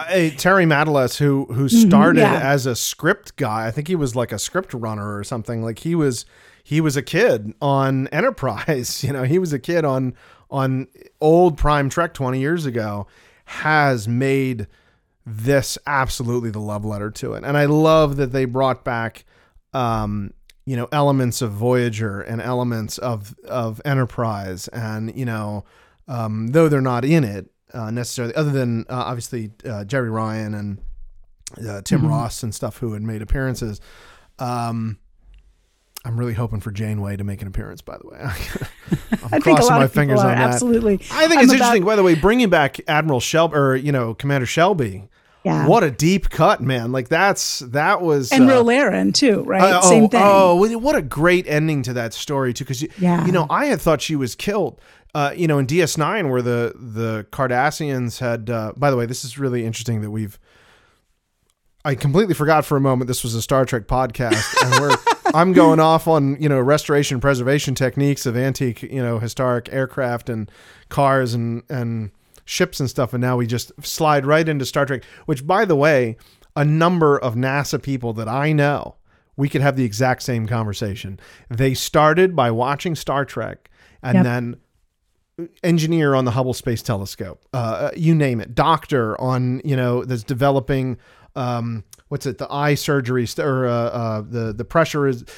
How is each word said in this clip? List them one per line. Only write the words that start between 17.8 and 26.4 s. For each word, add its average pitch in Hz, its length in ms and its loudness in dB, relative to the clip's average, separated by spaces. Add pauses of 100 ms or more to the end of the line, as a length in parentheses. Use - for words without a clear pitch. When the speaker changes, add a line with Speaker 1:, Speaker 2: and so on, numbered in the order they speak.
Speaker 1:
that 135 140 -2
they 131 140 0
brought 127 380 -2
back, 117 400 -6 (500)
um, 107 600 -4 (320)
you 135 100 -4
know, 120 160 -4
elements 139 500 2
of 113 100 -2
Voyager 110 680 -2
and 113 200 -8
elements 120 560 -4
of, 107 380 -6 (120)
of 113 380 -6
Enterprise 113 840 -4
and, 110 460 -8
you 127 100 -6
know, 104 380 -6 (440)
um, 110 400 -6